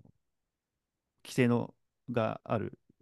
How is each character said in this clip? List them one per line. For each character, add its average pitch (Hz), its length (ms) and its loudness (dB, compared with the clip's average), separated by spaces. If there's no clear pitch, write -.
規 - 100 -16
制 123 140 4
の、 120 260 0
が 110 340 -2
あ 117 120 -2
る 101 220 -4